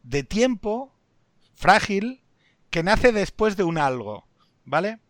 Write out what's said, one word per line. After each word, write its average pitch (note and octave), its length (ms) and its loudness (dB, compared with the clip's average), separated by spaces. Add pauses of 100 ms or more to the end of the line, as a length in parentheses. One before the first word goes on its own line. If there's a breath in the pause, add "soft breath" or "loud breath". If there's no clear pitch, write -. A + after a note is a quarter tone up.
de C#3 220 -4
tiempo A#3 680 -2 (600)
frágil G#3 640 2 (480)
que E3 140 -2
nace A3 280 4
después G#3 460 -2
de G3+ 80 0
un E3 120 -2
algo, A#2+ 480 -4 (380)
¿vale? F3+ 360 -4 (100)